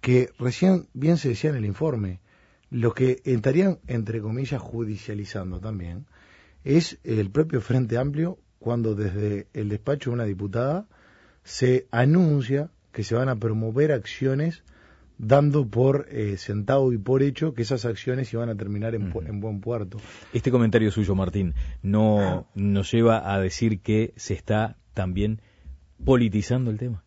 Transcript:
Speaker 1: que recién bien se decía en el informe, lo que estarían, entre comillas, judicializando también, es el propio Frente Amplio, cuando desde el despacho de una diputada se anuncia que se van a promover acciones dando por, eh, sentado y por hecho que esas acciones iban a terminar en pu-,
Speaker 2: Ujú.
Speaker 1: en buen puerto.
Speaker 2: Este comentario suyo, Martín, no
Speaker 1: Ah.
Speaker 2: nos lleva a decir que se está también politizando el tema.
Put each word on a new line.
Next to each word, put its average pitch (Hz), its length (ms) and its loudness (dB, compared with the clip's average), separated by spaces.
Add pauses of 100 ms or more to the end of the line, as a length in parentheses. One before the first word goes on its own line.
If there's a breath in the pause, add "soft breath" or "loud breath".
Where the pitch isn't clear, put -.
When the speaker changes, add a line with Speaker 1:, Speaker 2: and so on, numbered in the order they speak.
Speaker 1:
que 123 360 4
recién 170 560 2
bien 151 240 2
se 143 120 -2
decía 123 220 -2
en 143 40 -4
el 113 100 -4
informe, 104 540 -4 (500 soft breath)
lo 117 240 0
que 127 300 2
estarían, 139 640 2
entre 113 340 -4
comillas, 117 400 -4
judicializando 101 1000 -8
también, 95 440 -10 (600 soft breath)
es 156 400 2
el 107 240 0
propio 143 320 0
Frente 120 360 0
Amplio, 143 420 -2 (200)
cuando 117 360 0
desde 104 580 -2
el 107 160 -4
despacho 139 400 -4
de 117 60 -2
una 120 100 -2
diputada 117 600 -4 (580 soft breath)
se 127 480 2
anuncia 143 800 4 (200)
que 110 140 -6
se 113 100 -2
van 131 140 0
a 127 80 0
promover 113 560 0
acciones 135 720 -2 (560 soft breath)
dando 139 480 4
por, 131 420 2
eh, 104 280 -4
sentado 123 540 0
y 117 60 0
por 127 240 2
hecho 143 320 0
que 113 80 -4
esas 113 240 -2
acciones 123 480 -4
iban 117 160 -4
a 110 60 -4
terminar 104 400 -4
en 98 180 -4
pu-, 117 80 -4
Speaker 2:
Ujú. 80 60 -8
Speaker 1:
en 104 140 -6
buen 104 200 -6
puerto. 107 380 -6 (340 loud breath)
Speaker 2:
Este 123 180 0
comentario 113 380 4
suyo, 101 260 0
Martín, 92 380 0 (300 loud breath)
no 107 360 4
Speaker 1:
Ah. 92 260 -2 (100)
Speaker 2:
nos 101 360 0
lleva 113 420 4
a 98 60 0
decir 98 420 0
que 110 360 0
se - 160 -6
está 110 440 -2 (160)
también 101 460 -2 (640 soft breath)
politizando 120 680 2
el 107 60 -4
tema. 113 300 -6